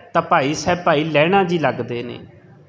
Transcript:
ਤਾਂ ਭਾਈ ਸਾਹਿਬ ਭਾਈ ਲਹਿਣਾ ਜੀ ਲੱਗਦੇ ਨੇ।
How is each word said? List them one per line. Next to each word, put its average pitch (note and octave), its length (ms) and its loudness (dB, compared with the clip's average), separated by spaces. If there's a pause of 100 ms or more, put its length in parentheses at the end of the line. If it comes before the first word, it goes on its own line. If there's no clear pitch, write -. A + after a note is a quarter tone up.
(140)
ਤਾਂ E3+ 80 2
ਭਾਈ D#3 320 0
ਸਾਹਿਬ F3 260 -2
ਭਾਈ D#3+ 240 2
ਲਹਿਣਾ E3 400 2
ਜੀ F3 160 -2
ਲੱਗਦੇ A#2+ 440 -4
ਨੇ। A#2 160 -12 (500)